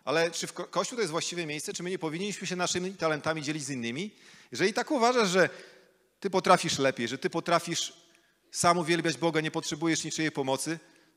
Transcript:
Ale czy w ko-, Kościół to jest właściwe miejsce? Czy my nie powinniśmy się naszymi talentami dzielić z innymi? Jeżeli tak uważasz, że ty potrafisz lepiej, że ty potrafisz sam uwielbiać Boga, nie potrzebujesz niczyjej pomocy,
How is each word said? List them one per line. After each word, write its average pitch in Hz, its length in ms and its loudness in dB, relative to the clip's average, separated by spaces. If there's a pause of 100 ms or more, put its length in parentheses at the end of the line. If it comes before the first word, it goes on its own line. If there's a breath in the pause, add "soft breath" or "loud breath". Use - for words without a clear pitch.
Ale 165 260 2
czy 175 160 -6
w - 60 -14
ko-, - 140 -10
Kościół 277 280 -2
to 233 60 -2
jest 170 100 -2
właściwe 170 340 -4
miejsce? 151 280 -8
Czy 170 100 -8
my 180 60 -6
nie 185 100 -6
powinniśmy 175 480 -6
się 180 80 -4
naszymi 180 380 -2
talentami 160 480 -2
dzielić 147 240 -6
z 127 40 -8
innymi? 131 420 -6 (400 loud breath)
Jeżeli 180 220 0
tak 240 180 -2
uważasz, 240 380 4
że 175 200 6 (680 loud breath)
ty 196 100 -4
potrafisz 180 500 4
lepiej, 127 280 2
że 127 100 -4
ty 185 120 -2
potrafisz 165 640 0 (580 soft breath)
sam 170 260 4
uwielbiać 165 400 2
Boga, 160 240 2
nie 156 100 -4
potrzebujesz 160 520 -2
niczyjej 156 280 -2
pomocy, 139 480 -2 (380 soft breath)